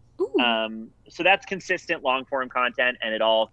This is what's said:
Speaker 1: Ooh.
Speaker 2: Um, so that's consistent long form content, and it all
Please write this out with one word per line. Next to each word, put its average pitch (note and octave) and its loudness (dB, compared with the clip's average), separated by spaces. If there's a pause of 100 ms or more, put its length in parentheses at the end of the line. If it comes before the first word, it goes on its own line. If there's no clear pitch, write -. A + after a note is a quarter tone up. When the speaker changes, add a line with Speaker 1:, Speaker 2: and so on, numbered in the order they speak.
(200)
Speaker 1:
Ooh. A4 -2
Speaker 2:
Um, A2 -2 (200)
so - -8
that's F#3+ 2
consistent F3 -4
long C3 0
form C3 -4
content, B2 0
and A2 -4
it A2 -2
all A2 4